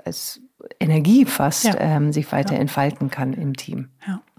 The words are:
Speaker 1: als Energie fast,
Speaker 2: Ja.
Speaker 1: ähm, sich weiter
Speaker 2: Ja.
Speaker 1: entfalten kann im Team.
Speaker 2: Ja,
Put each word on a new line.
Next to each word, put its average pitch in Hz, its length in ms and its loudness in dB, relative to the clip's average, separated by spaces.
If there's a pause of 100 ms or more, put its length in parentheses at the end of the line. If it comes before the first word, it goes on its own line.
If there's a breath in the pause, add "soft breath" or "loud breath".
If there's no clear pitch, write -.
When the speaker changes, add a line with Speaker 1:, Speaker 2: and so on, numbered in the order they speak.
Speaker 1:
als - 360 -10 (400)
Energie 165 460 6
fast, - 380 0
Speaker 2:
Ja. 208 140 2
Speaker 1:
ähm, 151 340 2
sich 151 200 -2
weiter 143 220 0
Speaker 2:
Ja. - 60 0
Speaker 1:
entfalten 143 500 -2
kann 135 240 -4
im 139 200 -4
Team. 131 360 -12 (160)
Speaker 2:
Ja, 196 160 -6 (160)